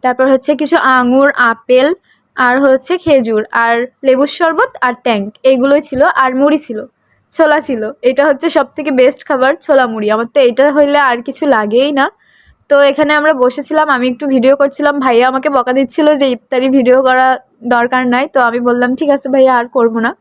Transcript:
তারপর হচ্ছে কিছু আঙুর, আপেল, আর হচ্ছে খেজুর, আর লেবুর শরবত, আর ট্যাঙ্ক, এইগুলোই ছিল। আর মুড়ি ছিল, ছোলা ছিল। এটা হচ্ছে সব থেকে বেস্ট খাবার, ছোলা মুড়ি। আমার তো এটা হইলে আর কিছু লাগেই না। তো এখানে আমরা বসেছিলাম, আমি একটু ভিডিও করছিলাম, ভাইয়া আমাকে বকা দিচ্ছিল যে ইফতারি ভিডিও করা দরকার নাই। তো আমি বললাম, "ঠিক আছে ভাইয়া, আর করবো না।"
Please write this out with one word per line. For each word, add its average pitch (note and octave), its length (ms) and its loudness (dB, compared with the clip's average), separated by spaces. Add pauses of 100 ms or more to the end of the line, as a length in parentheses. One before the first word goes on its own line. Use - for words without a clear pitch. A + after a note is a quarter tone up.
তারপর B3+ 260 0
হচ্ছে C4 260 0
কিছু D4+ 200 -2
আঙুর, C4 520 2 (100)
আপেল, B3+ 500 2 (480)
আর B3 240 0
হচ্ছে C4+ 380 0
খেজুর, A#3 440 0 (100)
আর A#3 220 0 (280)
লেবুর C4+ 240 2
শরবত, E4 460 -2 (100)
আর B3 200 -2
ট্যাঙ্ক, G#3 240 -2 (160)
এইগুলোই C4+ 380 2
ছিল। C#4 220 -4 (120)
আর C4 200 0
মুড়ি C#4+ 240 2
ছিল, A3+ 200 -8 (520)
ছোলা D4+ 300 2
ছিল। B3 220 -6 (200)
এটা B3+ 240 0
হচ্ছে D4 220 -2
সব C#4+ 260 0
থেকে D4+ 160 -6
বেস্ট B3+ 360 2
খাবার, C4 280 0
ছোলা C4+ 320 0
মুড়ি। A3 240 -6
আমার A3 160 -2
তো D4 140 -2
এটা B3 320 2
হইলে C#4+ 260 2
আর C4 240 0
কিছু C4+ 240 -6
লাগেই A#3+ 460 0
না। C#4 140 0 (640)
তো C#4+ 100 4
এখানে C#4+ 340 2
আমরা D4+ 200 0
বসেছিলাম, C#4 540 -2
আমি B3+ 200 -2
একটু B3 180 -6
ভিডিও C4+ 300 2
করছিলাম, C#4+ 420 -2
ভাইয়া B3 300 2
আমাকে C4 220 -2
বকা B3+ 220 -2
দিচ্ছিল C4+ 420 0
যে C#4 140 0
ইফতারি B3+ 400 -4
ভিডিও C4 340 2
করা B3+ 240 2 (420)
দরকার A#3+ 380 0
নাই। B3 220 0
তো C#4 120 -2
আমি A#3+ 200 0
বললাম, B3 340 -2
"ঠিক D4 160 -2
আছে C#4 180 0
ভাইয়া, C4 280 2
আর A#3+ 120 -2
করবো A#3 320 0
না।" A#3 100 -2 (100)